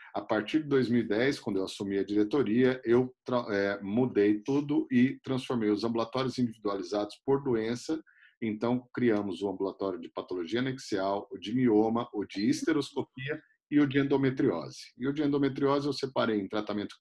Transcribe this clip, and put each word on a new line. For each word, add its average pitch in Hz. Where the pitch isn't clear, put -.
A 101
partir 110
de 143
dois 135
mil 120
e 104
dez, 123
quando 98
eu 95
assumi 98
a 95
diretoria, 110
eu 127
tra-, 123
é, 101
mudei 104
tudo 143
e 131
transformei 127
os 104
ambulatórios 117
individualizados 104
por 139
doença. 120
Então, 120
criamos 101
o 101
ambulatório 95
de 82
patologia 92
anexial, 104
o 98
de 101
mioma, 113
o 104
de 101
histeroscopia 139
e 147
o 143
de 135
endometriose. 135
E 123
o 143
de 147
endometriose 143
eu 139
separei 120
em 98
tratamento 104